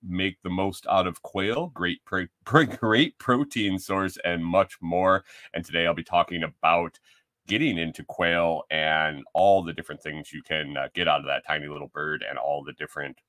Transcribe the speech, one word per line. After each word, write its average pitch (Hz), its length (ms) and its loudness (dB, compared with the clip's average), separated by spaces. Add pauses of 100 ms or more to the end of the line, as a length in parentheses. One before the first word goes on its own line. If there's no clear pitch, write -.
Make 92 360 -4
the 90 80 -6
Most 95 400 -2
Out 92 160 4
of - 160 -6
Quail, 117 460 -4
Great 90 360 -4
Pro-, 92 300 -4
<laughs> - 100 -20
Pro-, 143 220 6
Great 117 520 2
Protein 117 600 0
Source, 95 440 -2
and 85 220 -2
much 92 380 2
more. 92 420 2 (300)
And 85 100 -6
today 85 220 0
I'll 85 80 2
be 82 100 -6
talking 87 380 0
about 82 560 0 (480)
getting 113 320 0
into 82 260 -6
quail 85 680 0
and 78 540 0 (100)
all 95 300 6
the 82 80 -6
different 76 280 -10
things 76 320 -10
you 76 80 -12
can, 73 360 -4
uh, 69 180 -2
get 85 140 0
out 73 100 4
of 69 80 -6
that 69 180 -4
tiny 76 220 -4
little 73 220 -10
bird 76 400 -6
and 67 100 -8
all 71 240 -4
the 71 120 -14
different, 71 440 -10 (100)